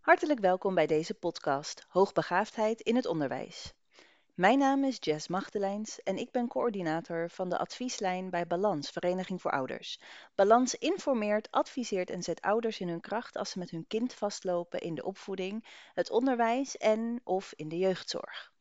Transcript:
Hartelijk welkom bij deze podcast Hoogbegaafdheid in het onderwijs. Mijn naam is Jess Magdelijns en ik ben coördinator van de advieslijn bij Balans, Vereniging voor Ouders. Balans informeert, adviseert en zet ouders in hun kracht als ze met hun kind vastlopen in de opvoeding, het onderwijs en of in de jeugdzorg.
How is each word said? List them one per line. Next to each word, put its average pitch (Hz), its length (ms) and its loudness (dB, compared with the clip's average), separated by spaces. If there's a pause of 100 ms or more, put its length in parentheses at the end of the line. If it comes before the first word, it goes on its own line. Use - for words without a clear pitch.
Hartelijk 311 360 4
welkom 185 360 2
bij 156 120 6
deze 160 260 2
podcast - 720 -4
Hoogbegaafdheid 196 920 2
in 226 140 0
het 254 100 2
onderwijs. - 680 -4 (600)
Mijn 214 260 6
naam 277 240 4
is 262 160 0
Jess 151 280 -2
Magdelijns 202 760 -4
en 196 140 -2
ik 254 140 -6
ben 240 160 0
coördinator 170 840 -2
van 185 200 -6
de 170 80 0
advieslijn 185 720 -4
bij 175 180 -2
Balans, 175 420 0
Vereniging 180 520 -2
voor - 100 -2
Ouders. - 480 -4 (360)
Balans 233 400 6
informeert, 226 760 0
adviseert 214 580 -2
en 175 140 -6
zet - 180 -4
ouders 220 380 0
in 180 80 -4
hun 170 140 -4
kracht - 360 -6
als - 120 -4
ze 190 100 -8
met 175 100 -8
hun 165 180 -8
kind 226 260 -2
vastlopen 180 680 -2
in 170 160 -4
de - 80 -6
opvoeding, 196 600 -6 (280)
het - 160 -2
onderwijs 240 680 2
en 226 460 0
of 190 320 -4
in 156 140 -10
de 165 80 -6
jeugdzorg. - 840 -4